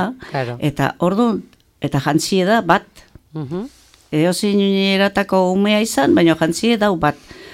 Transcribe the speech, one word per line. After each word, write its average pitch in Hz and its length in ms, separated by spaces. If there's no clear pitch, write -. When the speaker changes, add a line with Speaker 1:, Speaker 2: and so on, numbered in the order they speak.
Speaker 1:
Claro, 254 220
claro. 123 300
Speaker 2:
eta 143 400
orduan, 196 420
eta 143 180
jantzie 160 460
da 220 160
bat. 175 260
Speaker 1:
Mhm. 156 340
Speaker 2:
Edozein 180 480
eratako 196 600
umea 208 300
izan, 214 340
baina 165 200
jantzie 170 420
dau 208 180
bat. 151 220